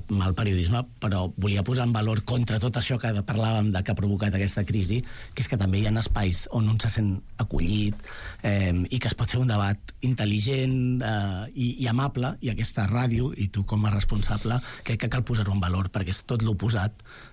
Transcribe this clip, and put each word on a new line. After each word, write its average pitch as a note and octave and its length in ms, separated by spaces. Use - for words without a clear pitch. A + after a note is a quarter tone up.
mal F#2+ 240
periodisme, G2 480
però F#2 380
volia G2+ 260
posar B2 220
en A#2+ 80
valor A2 320
contra A#2+ 340
tot A#2 180
això B2 220
que - 80
parlàvem G#2+ 480
de F#2+ 120
que A2 80
ha F#2 40
provocat G2+ 380
aquesta G2 320
crisi, G#2 380
que B2+ 80
és - 40
que - 80
també G2 240
hi G#2+ 60
ha A2 140
espais G2 520
on A2 160
un A2+ 120
se A2+ 100
sent G#2 320
acollit, G#2 560
eh, G2 320
i B2+ 100
que - 80
es A2 60
pot A#2 160
fer B2 100
un B2+ 80
debat G2+ 300
intel·ligent, B2+ 1040
eh, G2+ 480
i, B2 300
i B2 40
amable, B2 540
i C3 80
aquesta A2 380
ràdio, A#2+ 500
i G2+ 120
tu G2+ 140
com G#2+ 220
a G#2 60
responsable, G#2 680
crec A2+ 160
que A#2 100
cal B2+ 140
posar-ho G#2 300
en G2 80
valor, F#2 300
perquè F#2+ 180
és - 160
tot A#2+ 160
l'oposat G#2+ 500